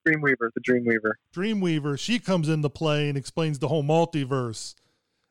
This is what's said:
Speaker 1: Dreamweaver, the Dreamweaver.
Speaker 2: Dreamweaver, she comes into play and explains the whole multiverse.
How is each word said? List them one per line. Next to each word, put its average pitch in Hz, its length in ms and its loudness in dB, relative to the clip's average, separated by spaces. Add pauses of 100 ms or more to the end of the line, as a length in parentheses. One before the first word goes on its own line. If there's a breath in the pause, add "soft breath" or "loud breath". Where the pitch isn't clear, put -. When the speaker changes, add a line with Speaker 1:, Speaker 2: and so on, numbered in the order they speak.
Speaker 1:
Dreamweaver, 139 480 2
the 123 60 -4
Dreamweaver. 117 520 2 (220)
Speaker 2:
Dreamweaver, 170 640 0
she 226 200 -2
comes 175 300 0
into 151 200 0
play 147 400 0
and 143 80 -2
explains 151 440 -4
the 147 80 0
whole 151 140 0
multiverse. 139 920 0 (560)